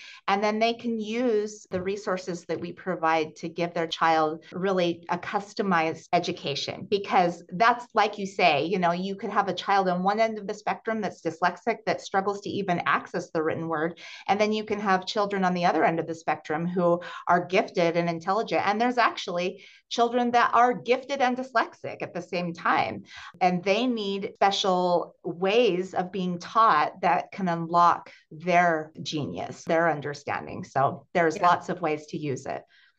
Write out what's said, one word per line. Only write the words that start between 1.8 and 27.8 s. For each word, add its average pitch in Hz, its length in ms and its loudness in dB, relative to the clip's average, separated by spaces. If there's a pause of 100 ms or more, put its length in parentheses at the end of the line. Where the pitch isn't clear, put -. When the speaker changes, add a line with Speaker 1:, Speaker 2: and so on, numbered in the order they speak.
Speaker 1:
resources 190 640 -4
that 165 120 -4
we 170 140 -8
provide 160 640 0
to 170 120 -8
give 175 240 -4
their 165 140 -2
child 160 560 2 (100)
really 180 580 0
a 175 80 -2
customized 185 920 -2
education, - 800 -2
because 190 600 0
that's, 226 440 2
like 214 240 2
you 196 80 -4
say, 160 380 4
you 185 160 -2
know, 175 100 4
you 185 240 -4
could 202 160 -8
have 202 160 0
a 185 80 -2
child 196 340 2
on 180 140 0
one 202 160 2
end 226 200 0
of 196 100 -10
the 214 60 -6
spectrum 214 460 -4
that's - 220 -6
dyslexic, 175 540 -2 (100)
that 180 140 0
struggles 202 400 -2
to 185 100 -8
even 180 360 -2
access 180 440 -2
the 160 120 0
written 160 260 -2
word. 160 320 -4 (260)
And 202 140 0
then 214 120 2
you 214 120 -2
can 208 160 -4
have 190 260 0
children 202 380 0
on 180 100 2
the 175 120 2
other 233 180 4
end 165 160 2
of 156 80 -6
the 165 80 -8
spectrum 156 500 -4
who 175 340 2 (280)
are 175 160 4
gifted 175 520 2
and 170 120 2
intelligent. 190 580 -2
And 202 140 2
there's 247 180 0
actually 202 640 -2 (260)
children 240 440 0
that 240 220 4
are 240 180 6
gifted 254 480 -2
and 254 160 2
dyslexic - 640 -4
at - 140 -8
the 180 80 -6
same 175 300 -4
time. 196 500 0 (380)
And 180 220 2
they 202 240 2
need 202 480 -4
special 180 920 2
ways 190 680 2
of 180 180 -4
being 180 260 -4
taught 185 640 2
that 165 300 0
can 190 160 -4
unlock 170 640 2 (200)